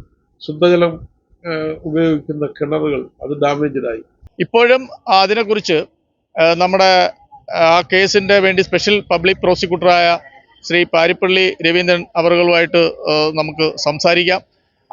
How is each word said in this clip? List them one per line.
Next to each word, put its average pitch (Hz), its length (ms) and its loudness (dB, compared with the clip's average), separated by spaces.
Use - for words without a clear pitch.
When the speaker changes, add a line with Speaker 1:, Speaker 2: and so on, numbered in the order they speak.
Speaker 1:
ശുദ്ധജലം, 170 460 2
ഏഹ്, 156 240 -6
ഉപയോഗിക്കുന്ന 151 580 -2
കിണറുകൾ 147 440 -4
അത് 135 80 -8
ഡാമേജ്ഡായി. 139 600 -4
Speaker 2:
ഇപ്പോഴും 240 380 2
അതിനെക്കുറിച്ച്, 202 580 0
ഏഹ്, 165 200 4
നമ്മുടെ, 190 280 2
ആ 165 180 4
കേസിൻ്റെ 190 440 2
വേണ്ടി 190 220 0
സ്പെഷ്യൽ 202 280 0
പബ്ലിക് 180 320 0
പ്രോസിക്യൂട്ടറായ 175 640 2
ശ്രീ 170 120 0
പാരിപ്പള്ളി 185 520 0
രവീന്ദ്രൻ 175 360 0
അവറുകളുമായിട്ട്, 170 640 2
ഏഹ്, 151 200 0
നമുക്ക് 156 260 -4
സംസാരിക്കാം. 175 540 0